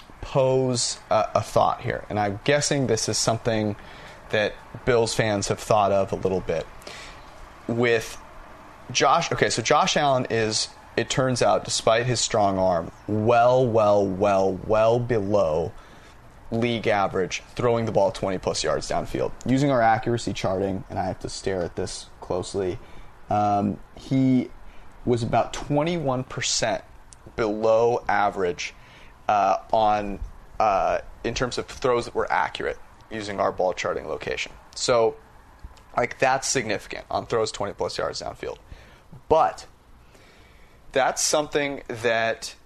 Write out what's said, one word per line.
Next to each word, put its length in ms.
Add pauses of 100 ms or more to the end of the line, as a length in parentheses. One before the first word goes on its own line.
(200)
pose 800 (100)
a, 280
a 40
thought 400
here, 300
and 100
I'm 240
guessing 440
this 200
is 80
something 580 (560)
that 220 (320)
Bills 300
fans 340
have 120
thought 320
of 200
a 40
little 240
bit. 260 (1000)
With 520 (720)
Josh, 420
okay, 160
so 140
Josh 340
Allen 320
is, 400 (280)
it 120
turns 320
out, 240
despite 400
his 160
strong 380
arm, 320 (160)
well, 600
well, 380
well, 600
well 320
below 760 (760)
league 360
average 560 (120)
throwing 300
the 80
ball 180
twenty 280
plus 260
yards 240
downfield. 420 (140)
Using 260
our 120
accuracy 500
charting, 560
and 100
I 60
have 160
to 80
stare 340
at 140
this 300 (160)
closely, 560 (500)
um, 500 (180)
he 540 (540)
was 180
about 300
twenty-one 720
percent 580 (540)
below 720
average, 680 (540)
uh, 300 (140)
on, 460 (400)
uh, 420 (220)
in 120
terms 240
of 80
throws 400
that 80
were 180
accurate 460 (320)
using 280
our 140
ball 220
charting 340
location. 420 (240)
So, 420 (800)
like, 240
that's 300
significant 640
on 160
throws 260
twenty 220
plus 240
yards 240
downfield. 340 (720)
But 380 (1300)
that's 300
something 680
that 640 (120)